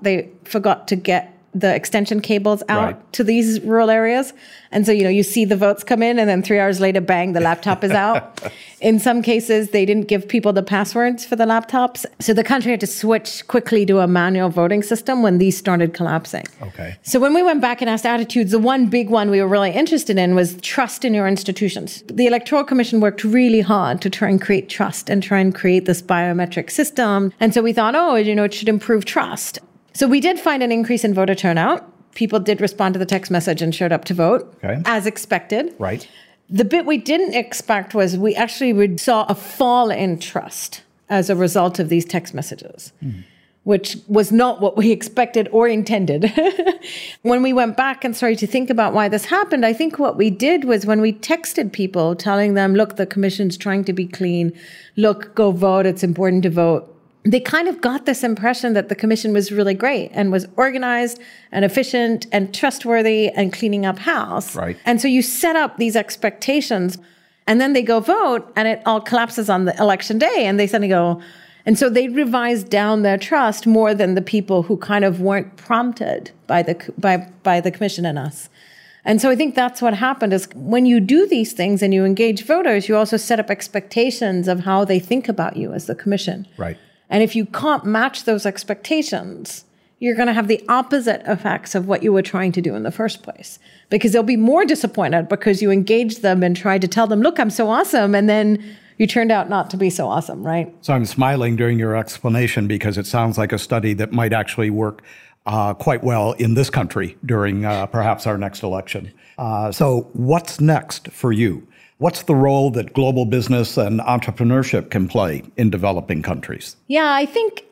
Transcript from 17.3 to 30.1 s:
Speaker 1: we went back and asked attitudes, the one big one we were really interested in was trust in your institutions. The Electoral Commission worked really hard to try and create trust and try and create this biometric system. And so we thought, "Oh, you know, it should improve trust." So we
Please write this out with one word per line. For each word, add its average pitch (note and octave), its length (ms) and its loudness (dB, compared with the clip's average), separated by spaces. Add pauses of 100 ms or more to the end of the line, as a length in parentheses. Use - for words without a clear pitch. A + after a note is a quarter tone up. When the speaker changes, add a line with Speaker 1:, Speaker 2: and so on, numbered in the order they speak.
Speaker 1:
we F4+ 100 4
went D#4+ 160 2
back A#3+ 220 -2
and A#3 80 -2
asked A3 160 -2
attitudes, A#3 460 0
the A3+ 60 4
one B3 300 2
big G#3+ 220 0
one G#3 200 2
we G3 120 4
were G3 60 2
really G3 240 2
interested C4 460 0
in F3+ 180 4
was F3+ 260 2
trust - 420 -4
in A#3 100 0
your G3+ 140 0
institutions. F#3+ 800 -4
The A#3+ 200 2
Electoral A#3+ 360 0
Commission A#3 380 0
worked G#3 240 0
really A3+ 360 4
hard F3+ 420 0
to G3 60 -2
try G3 200 -2
and F#3+ 120 2
create - 280 0
trust - 400 -6
and G3+ 120 0
try G3 180 0
and F#3+ 140 2
create F#3 320 2
this F3+ 160 0
biometric F3 680 -2
system. G#3 720 0
And A3 120 4
so A#3 80 2
we A#3 120 2
thought, A#3 200 2
"Oh, D#4+ 220 2
you G#3+ 180 2
know, G#3 120 2
it G3+ 80 -2
should G#3+ 160 -4
improve G#3+ 340 2
trust." - 560 -6 (340)
So C#4 140 2
we C4+ 140 4